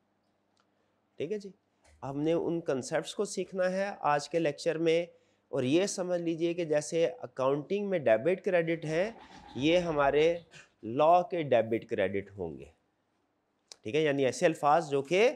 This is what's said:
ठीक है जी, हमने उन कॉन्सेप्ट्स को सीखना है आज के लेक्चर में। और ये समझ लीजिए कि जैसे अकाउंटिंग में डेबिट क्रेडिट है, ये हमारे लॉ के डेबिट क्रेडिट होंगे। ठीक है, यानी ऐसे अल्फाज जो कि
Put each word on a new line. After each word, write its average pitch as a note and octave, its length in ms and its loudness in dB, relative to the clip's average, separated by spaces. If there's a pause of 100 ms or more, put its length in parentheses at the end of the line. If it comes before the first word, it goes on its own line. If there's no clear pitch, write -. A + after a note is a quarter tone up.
(1160)
ठीक D#3+ 140 -8
है G#3+ 80 -8
जी, G3 140 -16 (500)
हमने C#3+ 300 -2
उन E3+ 260 -2
कॉन्सेप्ट्स D#3 540 -4
को G3+ 120 -4
सीखना F#3 420 -4
है G3 340 -4
आज D3 260 0
के E3+ 120 -2
लेक्चर D#3 380 -2
में। E3 300 2 (440)
और C3 120 -2
ये E3 240 2
समझ F3+ 340 -4
लीजिए E3+ 320 -2
कि F3 120 -4
जैसे E3+ 400 0
अकाउंटिंग D3 840 -2
में F3 140 -2
डेबिट B2 400 2
क्रेडिट E3 420 0
है, F3+ 300 -2 (420)
ये D#3 200 4
हमारे D#3+ 680 2 (380)
लॉ D3+ 400 4
के F3 200 -4
डेबिट A2+ 460 2
क्रेडिट G2 420 -2
होंगे। D#2 420 -10 (1120)
ठीक A2 120 -4
है, D#3 60 2
यानी C#3 220 2
ऐसे B2+ 220 2
अल्फाज D#3 400 2
जो C#3 160 -2
कि F#3 340 2